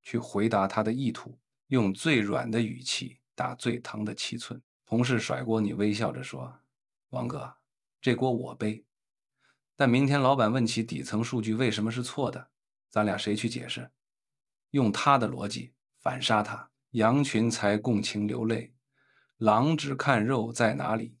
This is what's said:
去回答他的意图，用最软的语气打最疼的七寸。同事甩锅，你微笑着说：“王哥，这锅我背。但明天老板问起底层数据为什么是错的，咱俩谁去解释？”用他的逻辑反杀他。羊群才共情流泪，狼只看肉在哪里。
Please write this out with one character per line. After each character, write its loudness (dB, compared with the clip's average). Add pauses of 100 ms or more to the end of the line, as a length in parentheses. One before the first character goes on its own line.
去 -6
回 0
答 2
他 0
的 0
意 -2
图， -12 (300)
用 2
最 2
软 -2
的 0
语 -4
气 -8 (160)
打 -4
最 -4
疼 -6
的 -6
七 -8
寸。 -12 (240)
同 2
事 2
甩 -4
锅， 0
你 0
微 0
笑 -2
着 -10
说 -12 (500)
：“王 -6
哥， -10 (440)
这 2
锅 0
我 -4
背。 -4 (920)
但 4
明 4
天 2
老 6
板 4
问 2
起 -2
底 -6
层 -2
数 -2
据 -2
为 2
什 -2
么 0
是 -6
错 -4
的， -14 (400)
咱 2
俩 0
谁 -2
去 -2
解 -8
释？” -10 (800)
用 4
他 4
的 2
逻 -6
辑 -8 (240)
反 -4
杀 2
他。 -8 (240)
羊 4
群 2
才 0
共 2
情 -2
流 -2
泪， -4 (680)
狼 4
只 -4
看 2
肉 0
在 2
哪 -2
里。 -8